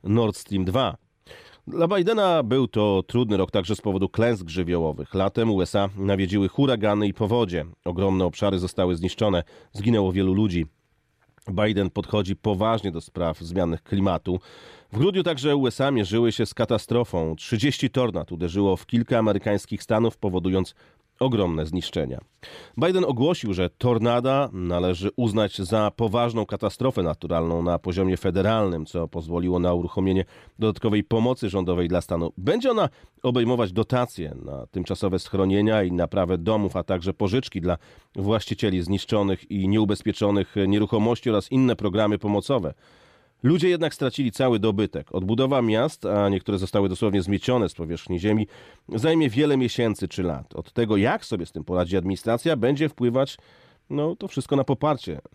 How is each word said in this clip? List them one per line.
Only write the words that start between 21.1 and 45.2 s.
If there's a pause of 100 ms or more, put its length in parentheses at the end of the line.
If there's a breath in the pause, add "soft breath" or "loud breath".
ogromne
zniszczenia. (580 loud breath)
Biden
ogłosił,
że
tornada
należy
uznać
za
poważną
katastrofę
naturalną
na
poziomie
federalnym,
co
pozwoliło
na
uruchomienie (340 loud breath)
dodatkowej
pomocy
rządowej
dla
stanu.
Będzie
ona (340 soft breath)
obejmować
dotacje (100)
na
tymczasowe
schronienia
i
naprawę
domów,
a
także
pożyczki
dla (380 soft breath)
właścicieli
zniszczonych
i
nieubezpieczonych (140)
nieruchomości
oraz
inne
programy
pomocowe. (680 soft breath)
Ludzie
jednak
stracili
cały
dobytek.
Odbudowa